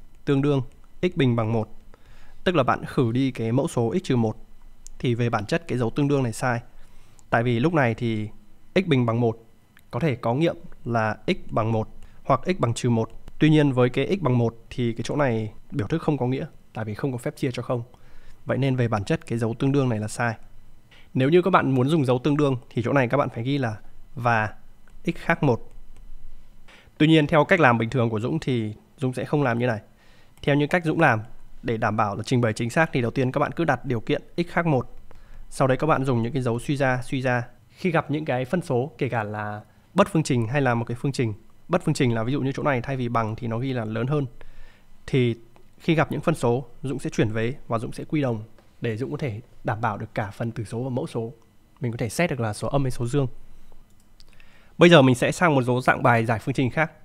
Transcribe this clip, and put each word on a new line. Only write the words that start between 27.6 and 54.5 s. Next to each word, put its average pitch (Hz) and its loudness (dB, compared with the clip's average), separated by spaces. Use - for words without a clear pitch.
làm 120 8
bình 117 -2
thường 117 0
của 107 -2
Dũng 139 -2
thì 110 -2
Dũng 131 -2
sẽ 117 -6
không 147 0
làm 117 0
như 123 0
này. 110 0
Theo 143 2
như 147 2
cách 175 0
Dũng 160 0
làm, 123 6
để 117 -2
đảm 110 0
bảo 104 0
là 107 -6
trình 123 2
bày 113 2
chính 117 -4
xác 160 2
thì 135 0
đầu 113 0
tiên 135 0
các 143 0
bạn 147 0
cứ 170 -2
đặt 139 0
điều 123 -2
kiện - -2
x 175 0
khác 170 0
một. 135 0
Sau 135 2
đấy 131 4
các 156 0
bạn 135 4
dùng 120 2
những 120 -2
cái 131 -2
dấu 117 0
suy 139 -2
ra, 127 2
suy 131 -4
ra. 123 0
Khi - -4
gặp 151 0
những 156 -2
cái 127 -2
phân 175 -2
số, 131 -2
kể 135 -2
cả 120 -2
là 104 -8
bất 202 4
phương 160 2
trình 120 0
hay 139 0
là 123 4
một 113 -2
cái 117 -8
phương 143 -2
trình, 113 -2
bất 160 0
phương 156 2
trình 120 4
là 113 0
ví 123 -2
dụ 143 0
như 135 0
chỗ 131 -6
này 135 2
thay 139 -4
vì 123 -2
bằng 113 -2
thì 120 -6
nó 113 -2
ghi 131 -4
là 120 -2
lớn 113 -4
hơn. 143 0
Thì 120 2
khi 165 2
gặp 151 0
những 131 -4
phân 160 0
số, 127 0
Dũng 135 -6
sẽ 160 -6
chuyển 113 0
vế 113 -2
và 117 0
Dũng 123 -8
sẽ - -10
quy 151 -2
đồng 117 -2
để 110 -2
Dũng 120 -6
có 147 -6
thể 120 -6
đảm 113 -2
bảo 107 -2
được 113 -10
cả 104 -4
phần 117 -6
tử 117 -6
số 117 -6
và 131 -4
mẫu 135 -2
số. 113 -6
Mình 120 -2
có 120 -8
thể 123 -2
xét 170 0
được 127 -4
là 110 -2
số 110 -6
âm 143 2
hay 131 0
số 120 -2
dương. 135 0